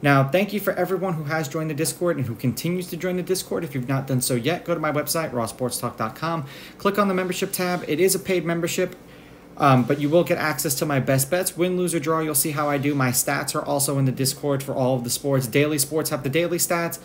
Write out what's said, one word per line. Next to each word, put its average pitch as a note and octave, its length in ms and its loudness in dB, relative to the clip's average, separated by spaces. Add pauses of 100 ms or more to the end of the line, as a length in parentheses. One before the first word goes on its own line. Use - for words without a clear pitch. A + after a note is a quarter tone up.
Now, C#3 260 6
thank G3 280 0
you G#3 40 0
for G3 140 -2
everyone F3+ 400 -2
who D#3 120 -4
has D#3+ 240 -4
joined D#3+ 200 -4
the D#3 60 -4
Discord D#3+ 420 0
and C#3 80 -2
who A2+ 100 -4
continues E3 520 -2
to F3+ 100 -8
join F3+ 200 -2
the F3+ 60 -2
Discord. F#3 420 -2
If D3 100 -8
you've C3 160 -4
not C3+ 160 0
done B2+ 160 0
so B2+ 140 0
yet, D3 280 -2
go E3+ 80 -2
to D#3+ 80 -2
my D#3 100 0
website, D3 440 -2
raw A#2 100 0
sports A#2+ 320 -4
talk A2+ 220 -6
dot A2 180 -4
com. D#3+ 300 -4 (320)
Click G3+ 200 0
on G3+ 100 4
the F#3+ 60 0
membership F#3 380 -2
tab. F3+ 340 -2
It D3 140 0
is F#3 140 4
a F#3+ 40 0
paid F3+ 280 0
membership, E3+ 500 -2 (640)
um, C3 260 6
but C#3+ 160 0
you C#3+ 80 0
will E3 160 6
get E3+ 140 0
access D3+ 380 -2
to E3 100 -2
my C#3+ 120 2
best C3+ 320 2
bets. F#3 280 -2
Win, F3+ 180 2
lose, F3 180 0
or E3 60 2
draw, D#3+ 200 0
you'll D#3 140 -2
see D#3 180 0
how D3 160 0
I C#3+ 100 2
do. C#3+ 160 0
My C3 160 2
stats C#3+ 440 -2
are D3+ 80 -2
also C#3+ 360 0
in C#3 80 4
the C3 60 2
Discord C3+ 500 0
for - 120 -6
all C3 220 2
of A#2+ 80 -4
the A#2+ 60 -4
sports. C3+ 360 0
Daily D3 320 2
sports D3+ 320 0
have D3 120 -4
the C#3 80 -2
daily E3+ 280 0
stats. E3+ 460 -2